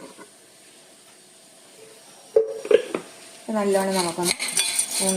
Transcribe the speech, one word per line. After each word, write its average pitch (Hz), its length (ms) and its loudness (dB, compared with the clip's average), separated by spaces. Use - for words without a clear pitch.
ഇത് - 80 -8
നല്ലോണം 190 400 2
നമുക്കൊന്ന് 175 340 0
സ്പൂൺ 190 260 0